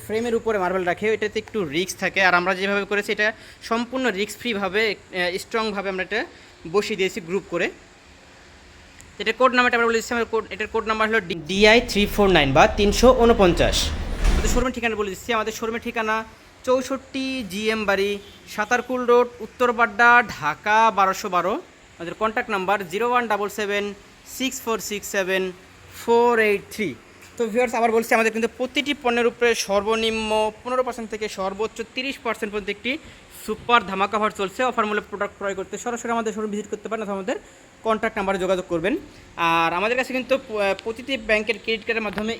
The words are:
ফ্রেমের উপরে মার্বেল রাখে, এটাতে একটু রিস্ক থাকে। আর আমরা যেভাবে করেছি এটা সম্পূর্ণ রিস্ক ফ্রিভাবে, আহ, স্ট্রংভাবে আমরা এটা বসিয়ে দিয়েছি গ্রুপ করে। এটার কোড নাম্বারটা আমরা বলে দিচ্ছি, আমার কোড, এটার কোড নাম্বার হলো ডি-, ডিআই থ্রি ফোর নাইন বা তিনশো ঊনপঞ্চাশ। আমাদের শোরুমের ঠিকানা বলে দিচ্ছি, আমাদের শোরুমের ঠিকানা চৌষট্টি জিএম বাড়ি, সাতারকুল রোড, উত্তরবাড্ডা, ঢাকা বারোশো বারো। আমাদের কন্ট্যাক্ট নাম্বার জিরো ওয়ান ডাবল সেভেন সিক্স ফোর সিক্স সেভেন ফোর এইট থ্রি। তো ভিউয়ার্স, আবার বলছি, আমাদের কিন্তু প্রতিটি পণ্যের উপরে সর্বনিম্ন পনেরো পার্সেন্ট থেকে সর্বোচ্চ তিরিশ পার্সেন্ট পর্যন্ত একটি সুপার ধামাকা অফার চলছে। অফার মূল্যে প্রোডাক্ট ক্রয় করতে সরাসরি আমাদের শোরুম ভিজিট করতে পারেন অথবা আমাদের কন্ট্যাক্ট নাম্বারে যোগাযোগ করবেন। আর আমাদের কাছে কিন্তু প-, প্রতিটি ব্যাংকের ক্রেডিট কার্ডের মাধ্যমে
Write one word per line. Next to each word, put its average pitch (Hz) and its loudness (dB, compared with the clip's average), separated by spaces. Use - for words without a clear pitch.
ফ্রেমের 226 -2
উপরে 220 0
মার্বেল 185 0
রাখে, 202 0
এটাতে 208 -4
একটু 214 -4
রিস্ক 165 -4
থাকে। 190 0
আর 180 6
আমরা 180 2
যেভাবে 196 -2
করেছি 202 -2
এটা 214 0
সম্পূর্ণ 240 -2
রিস্ক 202 -4
ফ্রিভাবে, 202 -2
আহ, 180 -4
স্ট্রংভাবে 208 -4
আমরা 185 -4
এটা 208 -2
বসিয়ে 208 0
দিয়েছি 185 -2
গ্রুপ 175 -4
করে। 175 -2
এটার 214 -2
কোড 254 4
নাম্বারটা 247 4
আমরা 233 2
বলে 226 2
দিচ্ছি, 226 -4
আমার 233 0
কোড, 220 -2
এটার 196 -6
কোড 214 -4
নাম্বার 220 0
হলো 226 2
ডি-, 170 -8
ডিআই 214 6
থ্রি 202 2
ফোর 202 2
নাইন 147 6
বা 160 8
তিনশো 220 4
ঊনপঞ্চাশ। 190 4
আমাদের - 2
শোরুমের 247 0
ঠিকানা 233 -2
বলে 202 -2
দিচ্ছি, 185 -6
আমাদের 220 0
শোরুমের 226 -6
ঠিকানা 220 -4
চৌষট্টি 262 -2
জিএম 214 -2
বাড়ি, 202 0
সাতারকুল 240 -2
রোড, 240 6
উত্তরবাড্ডা, 240 4
ঢাকা 208 2
বারোশো 190 2
বারো। 180 2
আমাদের 170 -8
কন্ট্যাক্ট 220 -2
নাম্বার 196 0
জিরো 214 -2
ওয়ান 247 0
ডাবল 208 0
সেভেন 202 -4
সিক্স 254 -4
ফোর 226 -2
সিক্স 202 -8
সেভেন 190 -2
ফোর 233 4
এইট 208 2
থ্রি। 170 -4
তো 233 0
ভিউয়ার্স, 233 0
আবার 233 2
বলছি, 226 2
আমাদের 226 2
কিন্তু 226 -2
প্রতিটি 262 -2
পণ্যের 240 2
উপরে 240 2
সর্বনিম্ন 214 0
পনেরো 254 0
পার্সেন্ট 233 -6
থেকে 214 -6
সর্বোচ্চ 196 -6
তিরিশ 254 -6
পার্সেন্ট 220 -6
পর্যন্ত 208 -6
একটি 240 -6
সুপার 226 2
ধামাকা 196 -2
অফার 208 0
চলছে। 196 -4
অফার 233 0
মূল্যে 208 -2
প্রোডাক্ট 202 -6
ক্রয় 196 -4
করতে 190 -8
সরাসরি 233 -6
আমাদের 226 -2
শোরুম 214 -6
ভিজিট 208 -6
করতে 208 -10
পারেন 220 -6
অথবা 202 -6
আমাদের 196 -4
কন্ট্যাক্ট 220 0
নাম্বারে 196 0
যোগাযোগ 180 0
করবেন। 175 0
আর 165 2
আমাদের 208 0
কাছে 254 -4
কিন্তু 262 0
প-, 208 -2
প্রতিটি 247 -6
ব্যাংকের 220 0
ক্রেডিট 220 -4
কার্ডের 226 -2
মাধ্যমে 208 -4